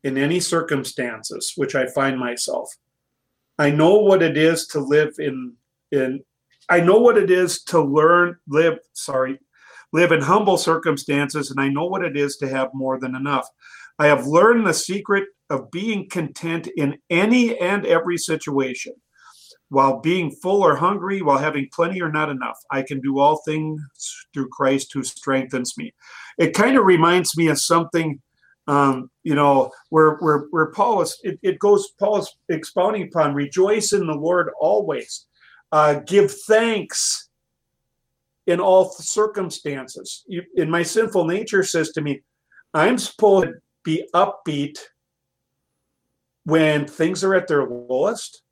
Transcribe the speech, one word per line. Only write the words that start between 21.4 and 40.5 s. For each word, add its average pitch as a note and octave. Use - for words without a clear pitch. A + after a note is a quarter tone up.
plenty F3+
or D#3+
not D3+
enough. B2
I C3+
can C3+
do C3+
all D#3
things D#3
through C3+
Christ C3+
who C3+
strengthens C3
me." A#2
It E3+
kind B3+
of G#3
reminds F3
me E3
of C#3+
something, D#3+
um, C#3
you D#3+
know, C#3
where, D#3
where, D3+
where D#3+
Paul G#3
is, -
it, E3+
it F#3
goes, G3+
Paul G#3
is -
expounding F#3
upon, D3
"Rejoice F#3
in F#3+
the D#3
Lord E3
always. D#3
Uh, D3+
give G3+
thanks -
in F3
all F#3
circumstances." F3+
You, F3